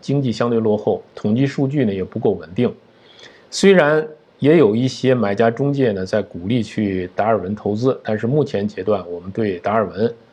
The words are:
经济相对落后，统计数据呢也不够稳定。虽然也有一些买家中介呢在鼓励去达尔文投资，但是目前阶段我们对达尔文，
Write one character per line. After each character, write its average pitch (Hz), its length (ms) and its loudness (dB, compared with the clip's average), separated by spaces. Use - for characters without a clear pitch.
经 143 200 -2
济 127 80 -2
相 120 200 -2
对 117 100 0
落 107 160 2
后， 104 260 -2
统 107 180 -2
计 135 140 2
数 139 180 -2
据 135 200 0
呢 98 80 -2
也 95 100 -4
不 92 160 -8
够 120 120 2
稳 90 220 -8
定。 120 160 0
虽 196 220 4
然 156 340 4
也 147 180 6
有 110 180 6
一 123 100 0
些 127 300 2
买 101 180 0
家 113 160 2
中 139 220 0
介 131 220 0
呢 95 120 -4
在 104 160 0
鼓 90 260 -10
励 120 140 0
去 98 540 -2
达 101 120 0
尔 110 120 2
文 95 160 -6
投 104 180 -4
资， 123 300 0
但 107 160 -2
是 113 80 -2
目 143 160 2
前 104 240 -4
阶 95 160 -8
段 101 260 0
我 87 120 -10
们 95 100 -12
对 101 280 -4
达 101 120 -4
尔 107 160 0
文， 107 260 -2